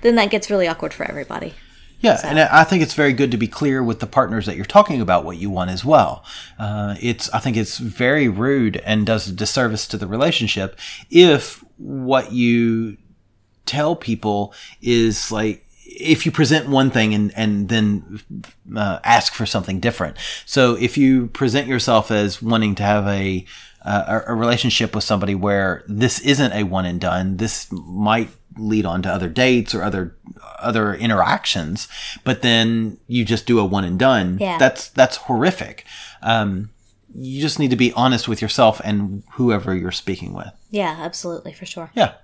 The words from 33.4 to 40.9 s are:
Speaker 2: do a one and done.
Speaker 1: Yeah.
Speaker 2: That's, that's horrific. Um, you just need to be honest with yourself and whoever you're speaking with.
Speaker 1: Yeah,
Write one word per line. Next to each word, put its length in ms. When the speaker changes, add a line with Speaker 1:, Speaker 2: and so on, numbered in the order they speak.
Speaker 2:
do 140
a 60
one 200
and 140
done. 420
Speaker 1:
Yeah. 160
Speaker 2:
That's, 320
that's 300
horrific. 680
Um, 480
you 280
just 160
need 100
to 80
be 160
honest 360
with 120
yourself 420
and 400
whoever 420
you're 180
speaking 400
with. 160
Speaker 1:
Yeah, 280